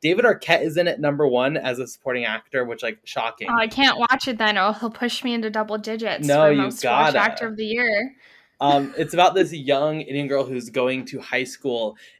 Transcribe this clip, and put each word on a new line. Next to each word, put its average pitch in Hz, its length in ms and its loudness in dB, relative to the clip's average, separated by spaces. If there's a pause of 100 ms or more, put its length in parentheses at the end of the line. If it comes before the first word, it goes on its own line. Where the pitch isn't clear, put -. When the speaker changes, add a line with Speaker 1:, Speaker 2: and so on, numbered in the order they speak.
Speaker 1:
David 185 240 2
Arquette 180 360 4
is 156 140 -2
in 170 140 2
it, - 100 -4
number 147 260 0
one, 131 300 2
as 127 240 -4
a 123 80 -6
supporting 123 380 -6
actor, 113 400 -4
which, 117 180 -10
like, 110 220 -6
shocking. 113 440 -6
Speaker 2:
Oh, 233 80 0
I 226 100 2
can't 262 300 2
watch 247 300 0
it 240 100 -4
then. 214 200 2
Oh, 196 160 2
he'll 220 180 -6
push 240 320 -6
me 240 100 -2
into 220 160 -4
double 214 280 -4
digits 214 500 -6
Speaker 1:
No, 151 200 6
Speaker 2:
for 147 40 8
Speaker 1:
you 143 60 4
Speaker 2:
most 131 260 -2
watched 135 300 4
Speaker 1:
gotta. - 40 2
Speaker 2:
actor 226 300 0
of 220 80 -8
the 220 100 -6
year. 233 520 -2 (440)
Speaker 1:
Um, 139 360 2
it's 160 160 -4
about 175 220 6
this 170 180 2
young 147 480 0
Indian 143 260 -4
girl 135 160 0
who's 123 260 -6
going 131 360 -2
to 135 160 -10
high 127 240 -4
school, 117 500 -4 (240)